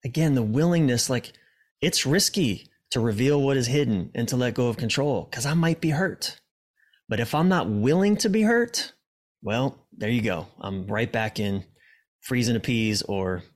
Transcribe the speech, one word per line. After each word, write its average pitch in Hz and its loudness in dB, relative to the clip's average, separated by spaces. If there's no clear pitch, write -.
Again, 147 0
the 123 2
willingness, 139 2
like, 123 -2
it's 160 0
risky 139 0
to 123 -2
reveal 123 2
what 135 2
is 120 0
hidden 120 0
and 117 -2
to 131 -2
let 123 0
go 123 2
of 110 -2
control, 120 -2
'cause - -8
I 143 -2
might 165 2
be 160 0
hurt. - -4
But 107 -2
if 117 -4
I'm 160 4
not 165 2
willing 156 2
to 220 0
be 214 2
hurt, 233 0
well, 117 -2
there 107 -4
you 117 0
go. 92 -2
I'm 98 -6
right 110 -2
back 110 -4
in 98 -2
freeze 123 0
and 117 2
appease 110 0
or 92 -4